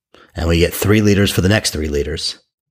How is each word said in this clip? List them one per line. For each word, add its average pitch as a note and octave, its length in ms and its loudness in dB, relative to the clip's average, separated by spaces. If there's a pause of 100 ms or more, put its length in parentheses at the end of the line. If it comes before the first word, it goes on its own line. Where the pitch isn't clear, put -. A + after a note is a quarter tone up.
(360)
And E2+ 140 -2
we E2+ 100 2
get E2+ 140 0
three G#2+ 280 2
liters G2+ 300 2
for - 80 -4
the F2+ 80 2
next G#2 240 0
three D#2 160 -6
liters. D2 520 -6 (320)